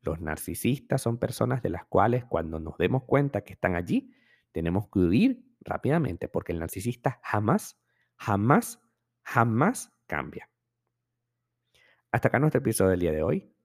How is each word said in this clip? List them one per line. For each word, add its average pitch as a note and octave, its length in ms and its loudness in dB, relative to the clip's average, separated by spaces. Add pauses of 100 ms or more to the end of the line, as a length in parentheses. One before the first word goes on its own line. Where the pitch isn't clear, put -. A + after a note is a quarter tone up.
Los D#2+ 180 -4
narcisistas D#2+ 800 -4
son A#2 160 -2
personas B2 440 -2
de F2+ 80 -2
las E2+ 160 -8
cuales A#2 380 2
cuando D#2+ 360 -4
nos D#2+ 180 -10
demos A#2+ 260 0
cuenta C#3 380 0
que - 120 -18
están F#2 200 -2
allí, F2 400 -4 (380)
tenemos E2+ 360 -2
que G2 120 0
huir C3 440 4 (160)
rápidamente C3 680 -2
porque - 240 -6
el E2+ 80 -4
narcisista G2+ 640 -6
jamás, G#2+ 580 -2 (360)
jamás, A2+ 640 0 (420)
jamás A#2+ 680 0 (140)
cambia. - 440 -8 (1600)
Hasta A#2 160 2
acá A2+ 100 2
nuestro C#3+ 220 4
episodio G#2 320 4
del F2+ 80 2
día E2+ 120 0
de D#2 100 0
hoy. C#3 320 -2 (100)